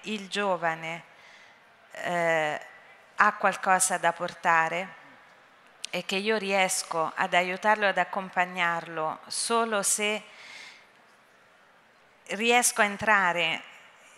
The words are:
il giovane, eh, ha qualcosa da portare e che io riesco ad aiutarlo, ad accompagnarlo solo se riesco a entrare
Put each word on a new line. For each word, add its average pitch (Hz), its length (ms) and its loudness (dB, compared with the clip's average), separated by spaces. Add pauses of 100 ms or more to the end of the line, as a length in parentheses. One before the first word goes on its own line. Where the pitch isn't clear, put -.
il 196 260 -8
giovane, 165 760 -4 (880)
eh, 165 680 0 (560)
ha 208 180 4
qualcosa 185 640 2
da 165 140 2
portare 170 880 -2 (880)
e 180 140 -6
che 196 120 -4
io 214 200 0
riesco 190 800 0
ad 180 180 0
aiutarlo, 190 520 2
ad 185 120 2
accompagnarlo 175 1300 -2
solo 226 560 0
se 208 400 -2 (2000)
riesco 233 540 2
a 214 40 6
entrare 190 800 2 (560)